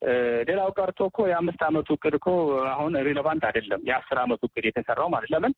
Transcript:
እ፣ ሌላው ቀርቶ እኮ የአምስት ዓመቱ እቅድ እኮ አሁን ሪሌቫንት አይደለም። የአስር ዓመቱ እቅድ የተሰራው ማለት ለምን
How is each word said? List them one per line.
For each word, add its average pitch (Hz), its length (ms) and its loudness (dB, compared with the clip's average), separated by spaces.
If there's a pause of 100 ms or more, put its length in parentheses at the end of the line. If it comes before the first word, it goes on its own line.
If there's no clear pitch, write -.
እ፣ 127 100 2 (320)
ሌላው 190 280 0
ቀርቶ 185 320 -2
እኮ 185 200 -4
የአምስት 170 380 0
ዓመቱ 156 300 2
እቅድ 147 220 0
እኮ 147 140 0 (380)
አሁን 147 260 -2 (120)
ሪሌቫንት 147 400 0
አይደለም። 107 400 -2
የአስር 131 340 -2
ዓመቱ 123 260 0
እቅድ 117 220 -4
የተሰራው 120 420 -2
ማለት 123 220 -2
ለምን 180 280 0